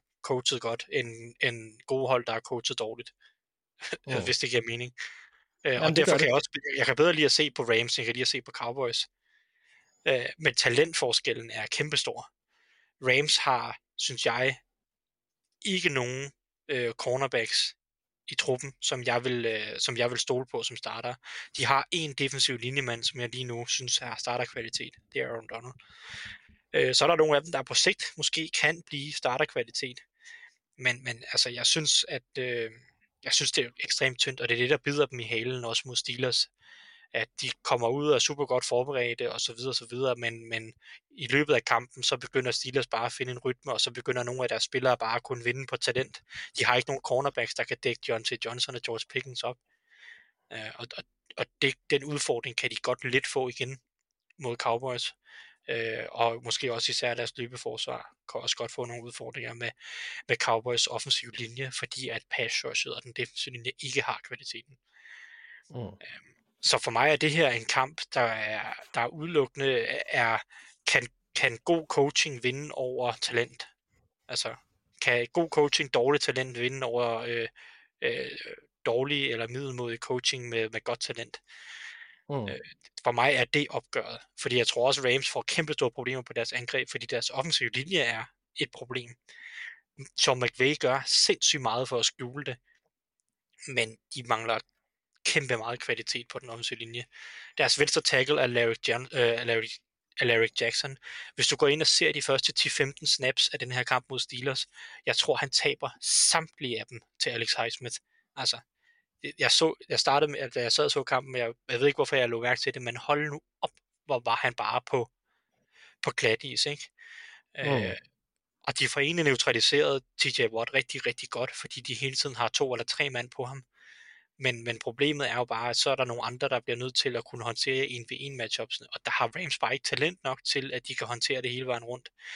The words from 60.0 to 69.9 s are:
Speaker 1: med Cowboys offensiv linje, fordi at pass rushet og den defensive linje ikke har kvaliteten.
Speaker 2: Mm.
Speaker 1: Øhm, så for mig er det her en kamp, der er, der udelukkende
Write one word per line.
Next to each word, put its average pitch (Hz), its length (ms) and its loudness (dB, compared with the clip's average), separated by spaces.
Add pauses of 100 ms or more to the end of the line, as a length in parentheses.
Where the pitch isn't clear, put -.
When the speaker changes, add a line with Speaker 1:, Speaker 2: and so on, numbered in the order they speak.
Speaker 1:
med 123 100 4
Cowboys 120 500 2
offensiv 120 500 -2
linje, 120 420 -8
fordi 127 300 -6
at 113 220 -6
pass - 340 -2
rushet - 300 -4
og - 80 -10
den 123 100 -18
defensive - 400 -6
linje 120 260 -6
ikke 131 220 0
har - 220 -4
kvaliteten. - 540 -12 (920)
Speaker 2:
Mm. 127 100 -10
Speaker 1:
Øhm, - 560 -12 (260)
så - 160 4
for - 140 -2
mig 123 200 4
er 151 40 6
det 151 160 2
her 156 180 4
en 113 160 -2
kamp, 135 360 0 (120)
der 131 80 2
er, 110 520 -2 (200)
der 120 140 2
udelukkende 139 720 0 (280)